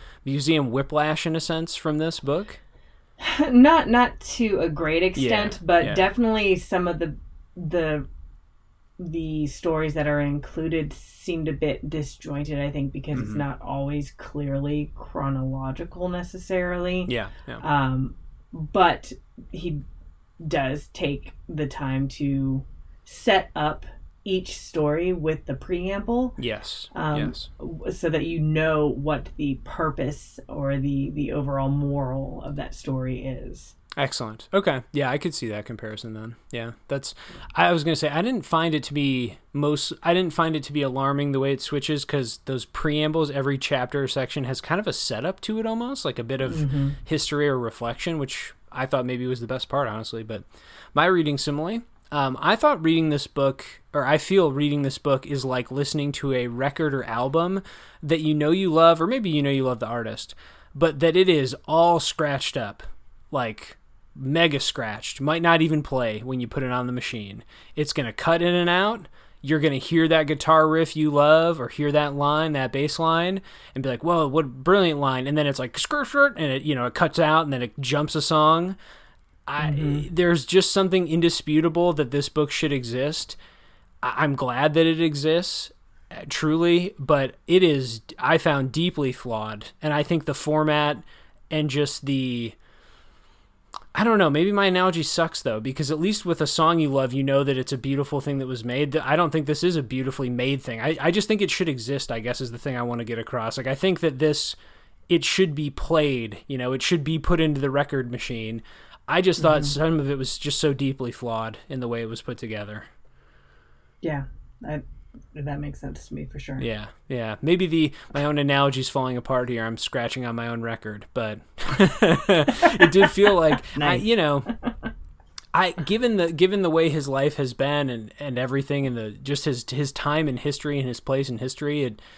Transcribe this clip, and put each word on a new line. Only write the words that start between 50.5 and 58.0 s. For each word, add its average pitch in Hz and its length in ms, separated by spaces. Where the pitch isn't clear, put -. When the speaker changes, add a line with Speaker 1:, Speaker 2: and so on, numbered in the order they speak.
Speaker 1:
my 151 140
reading 160 320
simile, 160 420
um, 135 260
I 180 160
thought 196 300
reading 160 240
this 147 180
book, 135 380
or 143 100
I 143 140
feel 180 340
reading 147 300
this 135 160
book 135 280
is 139 160
like 127 300
listening 143 400
to 139 220
a 123 140
record 139 460
or 131 100
album 160 580